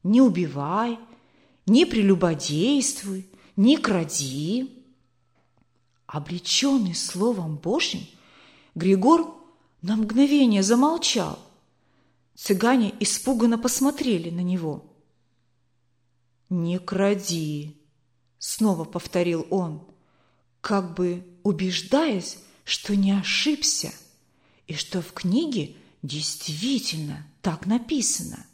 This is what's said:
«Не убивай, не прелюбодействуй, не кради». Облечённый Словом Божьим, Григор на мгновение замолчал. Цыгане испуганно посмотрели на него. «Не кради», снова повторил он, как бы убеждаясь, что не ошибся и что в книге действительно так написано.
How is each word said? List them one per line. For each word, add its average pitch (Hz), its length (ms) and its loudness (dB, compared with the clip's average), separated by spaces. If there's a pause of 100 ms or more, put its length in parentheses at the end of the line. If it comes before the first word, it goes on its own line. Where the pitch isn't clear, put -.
«Не 220 160 6
убивай, 180 760 2 (680)
не 262 200 6
прелюбодействуй, 190 1400 0 (300)
не 262 220 6
кради». 165 1040 -2 (1200)
Облечённый 175 880 0
Словом 180 640 -2
Божьим, 196 500 -4 (680)
Григор 196 580 4 (480)
на 208 140 -2
мгновение 226 680 4
замолчал. 240 760 0 (1000)
Цыгане 220 640 2
испуганно 233 580 0
посмотрели 247 720 0
на 175 100 -6
него. 170 440 -4 (1600)
«Не 175 300 -2
кради», 170 1000 -2 (680)
снова 185 400 0
повторил 170 640 -2
он, 170 340 -4 (760)
как 190 320 -2
бы 180 320 -4 (200)
убеждаясь, 190 960 0 (260)
что - 300 -4
не 196 180 4
ошибся - 800 0 (760)
и 160 80 -10
что 180 260 -6
в - 140 -14
книге 220 640 -2 (260)
действительно 151 1200 -6 (140)
так 160 240 -4
написано. 233 880 -2